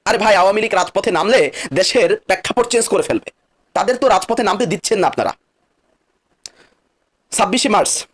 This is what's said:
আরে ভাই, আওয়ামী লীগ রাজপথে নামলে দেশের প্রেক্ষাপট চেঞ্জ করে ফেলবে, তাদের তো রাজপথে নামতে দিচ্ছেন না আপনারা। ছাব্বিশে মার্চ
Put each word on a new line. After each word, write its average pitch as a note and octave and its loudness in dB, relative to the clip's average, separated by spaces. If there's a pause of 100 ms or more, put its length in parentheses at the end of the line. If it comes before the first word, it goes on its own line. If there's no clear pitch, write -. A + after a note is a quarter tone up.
আরে - -2
ভাই, G#3 4
আওয়ামী G3 2
লীগ G#3+ -2
রাজপথে F#3+ -2
নামলে F3 2 (220)
দেশের F#3 2
প্রেক্ষাপট - -4
চেঞ্জ A3+ 0
করে F3+ 0
ফেলবে, - -6 (420)
তাদের G3+ 0
তো C4 0
রাজপথে A3+ 2
নামতে G#3 0
দিচ্ছেন F3 -2
না E3 2
আপনারা। - -2 (2000)
ছাব্বিশে A3 0
মার্চ - 0